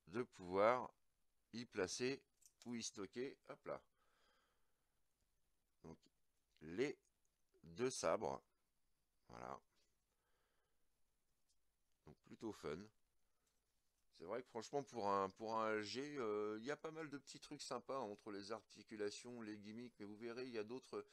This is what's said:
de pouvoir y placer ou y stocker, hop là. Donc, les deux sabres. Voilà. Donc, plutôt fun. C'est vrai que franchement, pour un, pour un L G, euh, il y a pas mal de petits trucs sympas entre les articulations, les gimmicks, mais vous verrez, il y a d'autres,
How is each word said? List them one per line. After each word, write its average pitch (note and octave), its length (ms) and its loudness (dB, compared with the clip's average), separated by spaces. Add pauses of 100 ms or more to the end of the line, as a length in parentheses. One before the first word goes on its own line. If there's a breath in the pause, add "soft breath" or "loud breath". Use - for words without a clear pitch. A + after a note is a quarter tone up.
de A2+ 160 0
pouvoir G2+ 680 6 (600)
y A#2+ 140 -6
placer B2 540 2 (440)
ou A#2+ 100 -4
y A2+ 80 -2
stocker, A#2 560 -4 (100)
hop C#3+ 180 -10
là. - 140 -2 (2000 soft breath)
Donc, D#2+ 140 -14 (640)
les F#2+ 360 0 (640)
deux E2+ 280 0
sabres. E2+ 520 4 (840)
Voilà. B1 320 -8 (2500)
Donc, D2 180 -18
plutôt - 280 -4
fun. D#2+ 260 -2 (1400)
C'est - 60 -12
vrai A2+ 180 -2
que - 60 -14
franchement, C3+ 340 -2
pour A2+ 260 0
un, G2 220 6
pour A2 260 -2
un A2 180 4
L G#2+ 80 4
G, C3 360 -4
euh, G#2+ 420 2
il A2 40 -8
y C3+ 60 -2
a D3+ 60 0
pas D#3+ 140 -6
mal D#3 180 -6
de C#3 100 -6
petits - 220 -14
trucs D3 220 -10
sympas C3 380 -2
entre G#2 300 -4
les G2+ 220 -4
articulations, G#2+ 880 -6
les G#2+ 180 -6
gimmicks, A2 400 -10
mais G#2 80 -8
vous G#2 100 -8
verrez, A#2 280 -6
il B2+ 80 -8
y A2+ 60 -2
a G#2 60 -2
d'autres, A2 480 -6